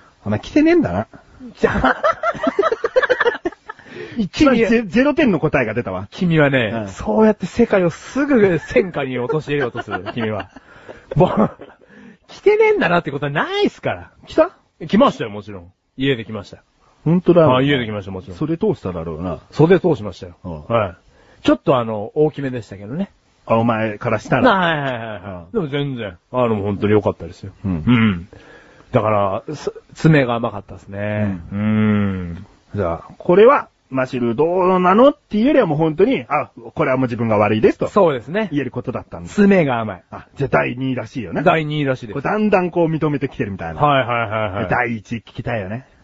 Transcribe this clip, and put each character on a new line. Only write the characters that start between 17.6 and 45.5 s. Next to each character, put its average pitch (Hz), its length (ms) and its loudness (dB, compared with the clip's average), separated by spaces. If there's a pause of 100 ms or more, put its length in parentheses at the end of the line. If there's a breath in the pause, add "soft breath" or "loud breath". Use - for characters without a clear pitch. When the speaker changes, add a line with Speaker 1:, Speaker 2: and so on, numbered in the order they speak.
Speaker 2:
家 143 160 2
で 120 80 -2
来 107 60 -6
ま 104 100 -6
し - 20 -16
た、 98 60 -12
も 92 100 -8
ち 90 80 -16
ろ 92 60 -14
ん。 - 20 -14
Speaker 1:
袖 156 220 -4
通 208 160 0
し - 80 -10
た 95 100 -6
だ 85 120 -6
ろ 82 120 -8
う 80 60 -10
な。 87 180 -6 (100)
Speaker 2:
袖 165 300 4
通 170 140 0
し 110 80 -6
ま 101 100 -10
し - 80 -20
た 95 60 -14
よ。 87 180 -20
Speaker 1:
う 95 60 -12
ん。 78 140 -12
Speaker 2:
は 110 260 0
い。 87 60 -20 (460 soft breath)
ち - 80 2
ょ 302 40 4
っ - 80 -4
と 139 160 4
あ 117 60 0
の、 110 300 -6
大 151 160 2
き - 120 -10
め 135 80 -6
で 127 100 -8
し - 80 -18
た 101 80 -16
け 101 100 -16
ど 107 80 -10
ね。 185 160 -6 (360)
Speaker 1:
あ、 117 100 2
お 113 80 2
前 110 320 0
か 117 140 -6
ら 110 80 0
し - 100 -10
た 156 80 2
ら。 226 180 4
Speaker 2:
は 175 200 0
い 147 60 -4
は 139 100 -4
い - 20 -4
は 120 60 -6
い - 20 -8
は 110 160 -10
い。 95 280 -12
Speaker 1:
う 82 40 -20
ん。 - 40 -20
Speaker 2:
で 226 80 -2
も 160 80 -4
全 143 280 -4
然、 101 220 -10 (120)
あ 123 160 0
の、 113 100 0
本 101 200 -4
当 104 120 -2
に 104 40 4
良 107 80 6
か 101 100 0
っ 95 60 -8
た 85 100 -14
で 90 60 -16
す - 120 -18
よ。 98 80 -14 (120)
Speaker 1:
う 101 40 -2
ん。 82 180 -2
Speaker 2:
う - 40 2
ん。 104 380 2 (640 loud breath)
だ 123 80 4
か 107 80 -2 (400)
ら、 151 60 -8
す-、 - 180 -8 (220)
詰 156 260 4
め 131 60 0
が 120 80 -2
甘 117 160 -4
か 104 80 -12
っ 98 40 -12
た - 120 -20
で 95 60 -18
す - 80 -20
ね。 101 520 -4 (120)
Speaker 1:
う 98 40 -8
ん。 - 20 -4
Speaker 2:
う 104 40 -2 (720)
ん。 87 140 -14 (280)
Speaker 1:
じ 104 80 -4
ゃ 85 260 -4
あ、 - 80 -20
こ 180 200 2
れ 208 100 8
は、 285 220 4 (220)
マ 131 160 -4
シ 127 120 -8
ル 120 160 0
ど 143 100 0
う 180 360 2
な 180 140 4
の 254 160 8
っ 302 80 -6
て - 200 -6
い 214 40 2
う 240 40 2
よ 294 60 2
り 311 80 4
は 214 60 2
も 156 100 -2
う - 20 -2
本 160 180 0
当 185 80 4
に、 220 240 0
あ、 135 220 -2 (240)
こ 160 100 -2
れ 143 60 0
は 131 60 2
も 131 80 0
う - 20 0
自 117 100 -4
分 113 120 -2
が 107 100 2
悪 107 180 4
い 110 40 0
で 247 120 6
す - 60 -8
と。 - 100 -2
Speaker 2:
そ 190 220 4
う - 20 -2
で 123 80 -6
す 104 80 -16
ね。 202 220 -4
Speaker 1:
言 143 100 -2
え 131 40 -4
る 123 60 -6
こ 123 120 -8
と 127 100 -6
だ 110 80 -8
っ - 60 -18
た - 120 -14
ん 85 40 -12
だ。 85 60 -14
Speaker 2:
詰 202 200 4
め 190 160 6
が 123 160 -2
甘 107 160 -6
い。 87 140 -20
Speaker 1:
あ、 101 240 -16
じ 139 100 -4
ゃ - 20 -2
あ - 20 -8
第 120 280 0
二 131 140 -4
位 127 40 -2
ら 110 120 -8
し 131 140 -10
い - 20 -8
よ 85 100 -10
ね。 - 100 -4
Speaker 2:
第 160 220 2
二 151 160 -4
位 147 40 0
ら 131 120 -2
し - 60 -16
い 123 40 -12
で 104 60 -14
す。 - 20 -12
Speaker 1:
こ - 60 -6
れ 131 40 -10
だ 185 140 -2
ん 214 120 0
だ 196 100 4
ん 180 100 -2
こ 170 140 0
う - 20 2
認 160 240 -2
め 143 80 -2
て 135 100 -4
き - 80 -12
て 131 80 -2
る 101 80 -4
み 95 60 -8
た 82 120 -8
い 82 40 -10
な。 78 60 -12
Speaker 2:
は 143 220 4
い 113 40 -2
は 117 200 -2
い 101 40 -8
は 107 180 -2
い - 20 -4 (120)
は - 40 -
い。 - 20 -8
Speaker 1:
第 120 280 -2
一 104 160 -12
位 117 80 -6
聞 - 20 -18 (120)
き - 80 -10
た 120 140 -6